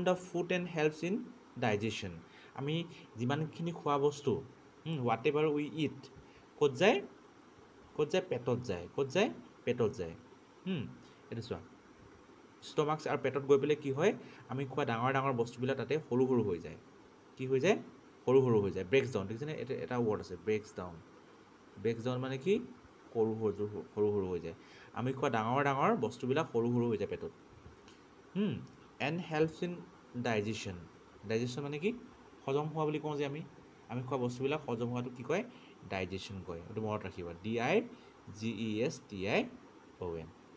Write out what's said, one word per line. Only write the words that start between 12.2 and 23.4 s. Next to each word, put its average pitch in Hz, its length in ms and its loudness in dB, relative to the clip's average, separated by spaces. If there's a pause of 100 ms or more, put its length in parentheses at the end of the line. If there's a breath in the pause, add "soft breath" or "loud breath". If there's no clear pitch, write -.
ষ্টমাকছ 156 440 0
আৰু 127 140 0
পেটত 135 260 0
গৈ 139 140 8
পেলাই 147 220 4
কি 135 80 0
হয়? 160 200 4 (380 loud breath)
আমি 131 160 -2
খোৱা 139 240 -2
ডাঙৰ 120 240 2
ডাঙৰ 135 280 2
বস্তুবিলাক 123 360 -2
তাতে 120 180 0 (140)
সৰু 127 180 4
সৰু 123 160 4
হৈ 90 160 0
যায়। 80 180 -12 (640)
কি 131 80 -4
হৈ 135 120 4
যায়? 185 180 4 (500)
সৰু 131 180 10
সৰু 117 160 8
হৈ 98 100 2
যায়। 95 200 -2
ব্ৰেকছ 131 220 6
ডাউন, 98 140 2
দেখিছেনে? 135 340 -6
এটা, 120 120 -6 (120)
এটা 127 100 -4 (120)
ৱৰ্ড 104 140 2
আছে, 92 140 -10 (100)
ব্ৰেকছ 107 320 0
ডাউন। 90 180 -8 (840)
ব্ৰেকছ 113 260 0
ডাউন 127 220 0
মানে 131 120 -2
কি? 185 160 4 (580)
সৰু 110 280 4
সৰু, 104 260 0 (280)